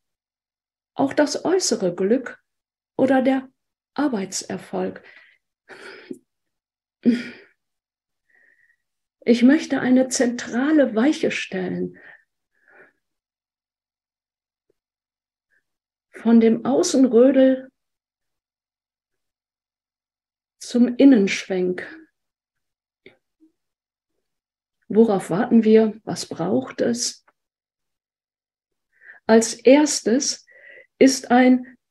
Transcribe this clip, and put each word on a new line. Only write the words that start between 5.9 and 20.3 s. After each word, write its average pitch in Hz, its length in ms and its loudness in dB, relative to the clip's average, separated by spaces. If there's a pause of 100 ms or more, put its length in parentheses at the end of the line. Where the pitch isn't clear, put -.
Ich 240 200 2
möchte 269 380 2
eine 254 280 0
zentrale 247 840 -2
Weiche 269 360 -2
stellen 180 680 -10 (4000)
von 233 280 2
dem 226 240 0
Außenrödel 262 1040 2 (3000)